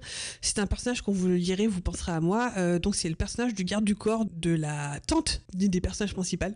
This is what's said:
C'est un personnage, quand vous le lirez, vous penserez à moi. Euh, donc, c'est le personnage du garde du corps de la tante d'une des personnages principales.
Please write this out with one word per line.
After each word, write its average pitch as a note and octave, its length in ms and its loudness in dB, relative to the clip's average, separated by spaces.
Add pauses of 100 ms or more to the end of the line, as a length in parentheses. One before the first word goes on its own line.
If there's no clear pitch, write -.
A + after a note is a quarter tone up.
(400)
C'est - 200 -2
un G3 80 2
personnage, B3 340 -2
quand - 80 -2
vous F#3 160 2
le F3+ 80 4
lirez, F#3 320 2
vous F#3+ 140 0
penserez F3 320 -4
à D#3+ 80 0
moi. A3 360 2
Euh, F3 220 4
donc, G3 160 0
c'est - 140 -2
le D#3+ 80 -2
personnage A#3 380 -2
du F#3+ 100 -2
garde G3+ 200 0
du G3+ 120 4
corps A3 280 2
de E3+ 260 -2
la D3 580 -2
tante D#4+ 340 2 (100)
d'une F#3+ 160 2
des F3+ 120 2
personnages F#3 340 -2
principales. F#3 420 -2